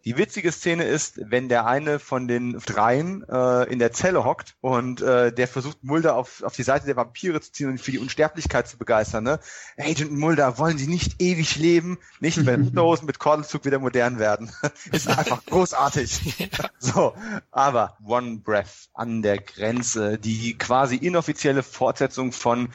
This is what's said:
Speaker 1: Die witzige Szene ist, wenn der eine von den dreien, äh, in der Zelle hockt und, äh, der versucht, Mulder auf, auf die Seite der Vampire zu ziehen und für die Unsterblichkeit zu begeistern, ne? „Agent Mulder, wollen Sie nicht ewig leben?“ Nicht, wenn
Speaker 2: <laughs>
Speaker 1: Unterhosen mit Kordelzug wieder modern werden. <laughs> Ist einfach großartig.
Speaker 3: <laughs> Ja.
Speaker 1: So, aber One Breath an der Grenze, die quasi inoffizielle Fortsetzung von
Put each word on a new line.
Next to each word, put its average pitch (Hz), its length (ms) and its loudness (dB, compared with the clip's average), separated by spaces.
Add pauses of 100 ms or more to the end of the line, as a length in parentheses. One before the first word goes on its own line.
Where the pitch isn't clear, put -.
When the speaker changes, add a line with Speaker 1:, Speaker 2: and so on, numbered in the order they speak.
Speaker 1:
Die 120 120 -4
witzige 190 320 -2
Szene 170 320 -2
ist, 143 360 -2 (120)
wenn 127 180 0
der 120 160 2
eine 147 320 0
von 127 300 -4
den 120 360 -2
dreien, 127 640 0
äh, 127 360 2
in 123 160 -2
der 117 120 4
Zelle 175 320 2
hockt - 380 -2
und, 123 400 -2
äh, 123 320 4
der 123 140 0
versucht, 139 360 -8
Mulder 151 320 2
auf, - 280 -4
auf - 120 -6
die 131 60 -8
Seite 131 240 2
der 135 100 -2
Vampire 147 460 -2
zu - 100 -20
ziehen 139 180 -4
und 131 120 -6
für - 80 -8
die 131 80 -4
Unsterblichkeit 139 720 -2
zu - 100 -20
begeistern, 110 460 0
ne? 147 160 0 (400)
„Agent 147 320 -2
Mulder, 143 480 2
wollen 160 180 2
Sie 135 80 -2
nicht 170 380 -2
ewig 170 320 2
leben?“ 170 420 4 (220)
Nicht, 156 260 2
wenn 123 160 4
Speaker 2:
<laughs> 127 60 4
Speaker 1:
Unterhosen 160 400 2
mit 143 100 -6
Kordelzug 147 480 0
wieder 135 140 2
modern 123 400 0
werden. 107 320 0 (200)
<laughs> - 200 -14
Ist 151 160 -2
einfach - 400 0
großartig. 143 920 0
Speaker 3:
<laughs> 180 180 -6
Ja. - 220 -6
Speaker 1:
So, - 380 2 (340)
aber 123 560 2
One 120 380 -2
Breath 104 500 -2
an 113 300 -4
der 101 160 2
Grenze, 107 800 -2
die 110 360 -4
quasi 127 420 2
inoffizielle 151 680 0
Fortsetzung 127 680 -2
von 120 440 0